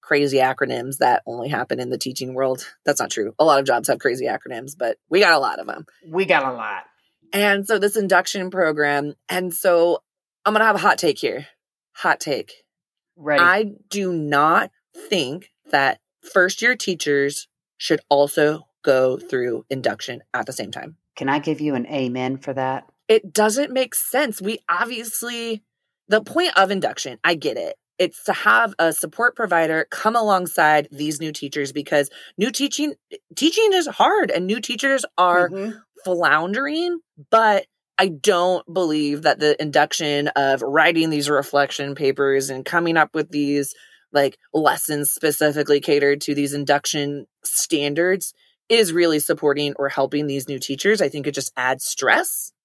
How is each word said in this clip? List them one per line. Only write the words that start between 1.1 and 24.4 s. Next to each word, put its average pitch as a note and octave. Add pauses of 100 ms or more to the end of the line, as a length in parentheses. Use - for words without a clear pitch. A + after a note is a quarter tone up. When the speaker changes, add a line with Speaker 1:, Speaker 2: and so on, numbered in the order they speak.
Speaker 1:
only A#2+
happen B2
in B2
the B2+
teaching C3
world. C3 (180)
That's C#3+
not A2+
true. A2
A D#3
lot C#3+
of C#3
jobs A#2+
have A#2+
crazy B2+
acronyms, A#2+
but A2+ (120)
we E3+
got F3+
a D3+
lot C3
of -
'em. - (220)
Speaker 2:
We F3
got D3
a B2
lot. G#2+ (500)
Speaker 1:
And G3+
so A3
this G3+
induction F#3
program, D3 (160)
and F3+
so F3 (440)
I'm G#3
gonna G#3+
have G#3+
a F#3+
hot E3+
take D#3+
here. B2 (500)
Hot -
take. - (540)
Speaker 2:
Ready. D3+
Speaker 1:
I G3 (180)
do F#3+
not D3+ (380)
think E3 (200)
that C#3 (220)
first-year G3+
teachers C#3+ (300)
should -
also D3 (160)
go C3
through B2
induction A#2+ (120)
at A#2
the C3
same G#2+
time. - (180)
Speaker 2:
Can C3+
I D3
give D3
you D3
an A#2+
amen B2+
for C3+
that? C3 (220)
Speaker 1:
It A3
doesn't A3
make B3+
sense. B3